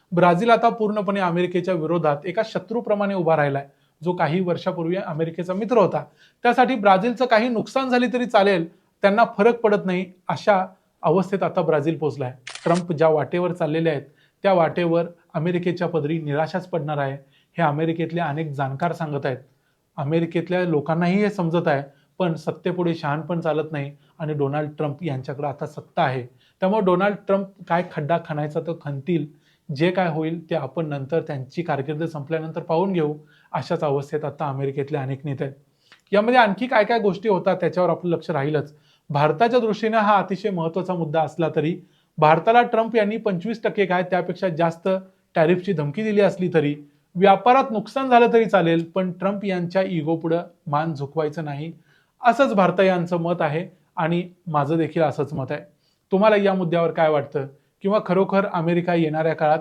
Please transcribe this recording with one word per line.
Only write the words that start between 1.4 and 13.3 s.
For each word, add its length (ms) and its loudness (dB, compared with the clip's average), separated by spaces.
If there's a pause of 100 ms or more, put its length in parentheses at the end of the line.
विरोधात 500 0
एका 200 -4
शत्रूप्रमाणे 720 -4
उभा 220 2
राहिलाय, 320 0 (360)
जो 80 0
काही 280 0
वर्षापूर्वी 560 -2
अमेरिकेचा 580 -6
मित्र 240 0
होता. 260 2 (380)
त्यासाठी 320 4
ब्राझीलचं 520 2
काही 220 2
नुकसान 400 -4
झाली 240 2
तरी 140 -2
चालेल, 500 2
त्यांना 480 2 (140)
फरक 220 4
पडत 240 2
नाही, 220 -2 (220)
अशा 380 2 (360)
अवस्थेत 400 2
आता 200 -2
ब्राझील 360 0
पोचलाय. 360 -4 (300)
ट्रम्प 280 0
ज्या 160 4
वाटेवर 440 0